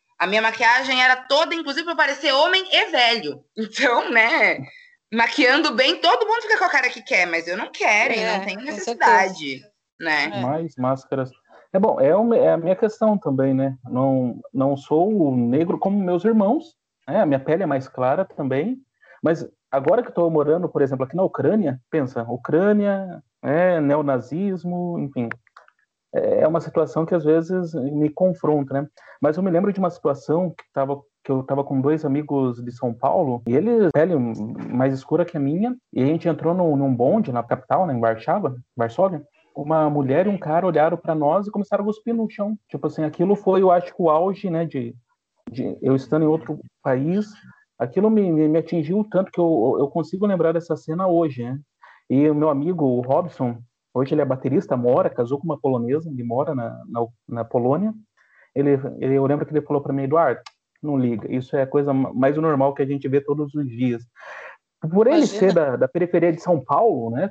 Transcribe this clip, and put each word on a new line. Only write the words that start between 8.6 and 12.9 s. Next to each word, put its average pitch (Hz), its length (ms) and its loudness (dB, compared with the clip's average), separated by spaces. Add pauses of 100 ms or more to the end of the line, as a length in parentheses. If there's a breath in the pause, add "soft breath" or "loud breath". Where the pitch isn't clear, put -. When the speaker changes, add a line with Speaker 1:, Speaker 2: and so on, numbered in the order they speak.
Speaker 1:
necessidade, 190 840 0
Speaker 2:
certeza. 127 220 -10 (280)
Speaker 1:
né? 151 340 -2
Speaker 2:
É. 120 80 -6
Speaker 3:
Mais 151 340 -4
máscaras. 131 540 -4 (420 soft breath)
É 190 60 0
bom, 202 220 2
é 143 160 6
uma, 226 200 4
é 160 160 6
a 160 60 4
minha 170 180 0
questão 214 400 2